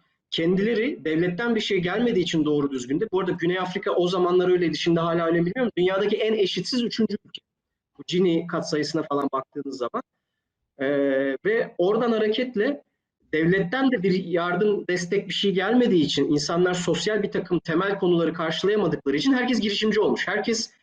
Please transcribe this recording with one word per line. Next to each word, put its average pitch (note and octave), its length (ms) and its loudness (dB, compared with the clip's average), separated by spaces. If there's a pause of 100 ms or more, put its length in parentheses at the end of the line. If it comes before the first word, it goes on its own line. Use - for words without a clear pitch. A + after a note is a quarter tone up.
(300)
kendileri G3+ 760 0
devletten F3 500 0
bir A3 60 0
şey G3+ 180 -2
gelmediği F#3 440 0
için D#3+ 220 0
doğru D3 260 0
düzgün C3+ 300 -4
de, A3 120 -2
bu F#3 80 2
arada F3+ 120 -2
Güney F3 260 -2
Afrika F#3 320 -4
o F3 180 2
zamanlar F3+ 400 2
öyleydi, F3 300 2
şimdi E3+ 220 2
hala E3+ 260 0
öyle E3+ 140 2
mi E3+ 60 2
bilmiyorum. A#3 320 -2
Dünyadaki G3 380 2
en A3 160 0
eşitsiz G#3 500 0
üçüncü G#3+ 420 -2
ülke. - 180 -20 (560)
Bu C#3+ 80 -16
Gini F3 400 2
katsayısına D#3 560 -4
falan C#3+ 300 -2
baktığınız C#3 460 -8
zaman. B2+ 240 -6 (800)
Ee, C3+ 80 0 (560)
ve A3+ 340 0
oradan A3 340 2
hareketle A3 680 -2 (500)
devletten F#3+ 600 2
de G#3 100 0
bir F#3 220 2
yardım, F3 640 0
destek F3+ 400 -2
bir - 60 -6
şey G3 180 0
gelmediği G3 520 4
için, C#3 240 0
insanlar F3 460 2
sosyal G3+ 480 -2
bir G3+ 80 -4
takım F3 280 -2
temel F#3+ 400 0
konuları E3+ 340 2
karşılayamadıkları E3 840 0
için C4+ 160 2
herkes B3 280 0
girişimci G#3 400 0
olmuş. C#3+ 280 0
Herkes - 420 -4 (120)